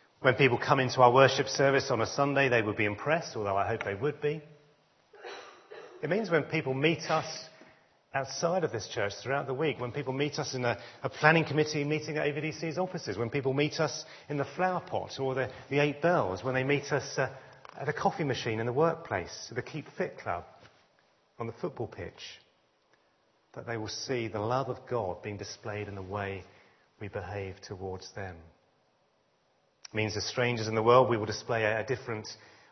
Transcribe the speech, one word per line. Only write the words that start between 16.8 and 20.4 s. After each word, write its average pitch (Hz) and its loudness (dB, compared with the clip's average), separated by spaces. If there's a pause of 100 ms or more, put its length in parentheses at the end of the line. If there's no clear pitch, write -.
us, - -2
uh, 135 2 (500)
at 139 -4
a 151 0
coffee 180 0
machine 117 0
in 113 -2
the 123 0
workplace, 156 0
at - -14
the 196 -2
Keep - -12 (100)
Fit - -4
Club, 87 -6 (960)